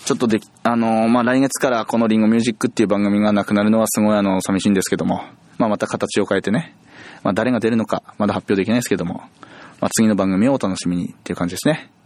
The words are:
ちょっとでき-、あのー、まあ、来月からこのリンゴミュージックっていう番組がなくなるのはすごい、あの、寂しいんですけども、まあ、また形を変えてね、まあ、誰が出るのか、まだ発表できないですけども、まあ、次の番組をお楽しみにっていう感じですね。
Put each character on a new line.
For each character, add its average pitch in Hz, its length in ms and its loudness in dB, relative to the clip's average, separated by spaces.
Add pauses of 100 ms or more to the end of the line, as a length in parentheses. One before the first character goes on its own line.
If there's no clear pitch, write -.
ち - 80 -2
ょ - 20 2
っ - 40 -2
と 127 100 0
で 107 100 2
き-、 - 100 -8 (140)
あ 120 140 0
の 113 300 2
ー、 - 20 2
ま 120 120 4
あ、 - 40 0
来 127 160 2
月 135 180 -2
か 139 120 0
ら 113 140 0
こ - 140 -2
の 117 80 2
リ 110 100 2
ン 110 40 4
ゴ 110 80 4
ミ 113 60 4
ュ - 20 4
ー 117 40 4
ジ 117 120 0
ッ - 40 -10
ク - 120 -2
っ - 20 -2
て - 140 0
い - 0 -
う - 20 2
番 101 160 0
組 101 180 0
が 107 120 2
な 101 120 0
く 107 100 -2
な 104 100 2
る 107 60 2
の 110 100 2
は 107 80 0
す - 120 -2
ご 107 140 2
い、 - 20 2
あ 104 60 2
の、 95 180 0
寂 95 200 -2
し 87 60 -4
い 104 40 4
ん 98 40 2
で 92 80 2
す - 60 -6
け 98 80 0
ど 87 80 -6
も、 - 200 -4 (320)
ま 120 100 0
あ、 - 20 -2
ま 101 100 -2
た 107 100 -2
形 104 320 -2
を 98 60 0
変 98 120 0
え 92 40 -2
て 98 100 -2
ね、 - 240 -4 (480)
ま 101 80 2
あ、 - 20 -2
誰 110 160 0
が 123 80 0
出 107 120 0
る 117 60 0
の 113 100 0
か、 - 180 -4 (140)
ま 104 100 0
だ 98 60 -2
発 98 160 -4
表 107 40 4
で 95 100 2
き 98 40 -2
な 110 60 0
い 123 40 2
で 120 40 0
す - 60 -8
け 101 80 2
ど 87 80 -6
も、 76 180 -8 (580)
ま - 80 -2
あ、 - 20 -2
次 113 160 2
の 107 80 2
番 95 160 0
組 95 180 2
を 139 60 2
お 127 40 -2
楽 92 180 -4
し - 120 -6
み 90 80 -2
に 87 100 -4
っ - 80 -12 (100)
て - 80 -8
い - 20 -4
う - 20 -6
感 87 120 -4
じ 90 60 -8
で - 40 -8
す - 80 -6
ね。 151 240 -2 (160)